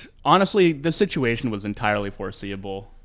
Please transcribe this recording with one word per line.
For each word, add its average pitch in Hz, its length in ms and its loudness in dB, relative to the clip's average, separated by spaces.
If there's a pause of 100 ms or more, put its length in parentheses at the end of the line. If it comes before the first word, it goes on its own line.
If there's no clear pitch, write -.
(240)
honestly, 180 480 4
the 151 200 -2
situation 127 580 0
was 104 160 -4
entirely 104 460 -2
foreseeable. 98 800 -10 (140)